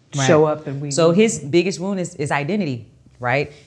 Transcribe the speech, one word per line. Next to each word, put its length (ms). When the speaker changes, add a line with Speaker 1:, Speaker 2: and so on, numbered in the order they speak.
Speaker 1:
Right. 100
Speaker 2:
show 180
up 220
and 140
we 100
Speaker 1:
So 220
his 260
biggest 400
wound 220
is, 160
is 160
identity, 580
right? 320